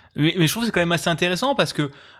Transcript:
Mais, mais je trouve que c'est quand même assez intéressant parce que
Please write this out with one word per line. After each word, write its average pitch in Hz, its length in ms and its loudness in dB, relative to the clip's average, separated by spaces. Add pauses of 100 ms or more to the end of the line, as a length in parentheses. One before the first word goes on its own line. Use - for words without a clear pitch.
(160)
Mais, 160 220 2
mais 170 80 4
je 147 60 2
trouve 226 120 -4
que 233 40 0
c'est 214 60 -4
quand 175 80 0
même 170 100 0
assez 170 180 0
intéressant 180 460 0
parce 190 180 0
que 147 160 -2 (300)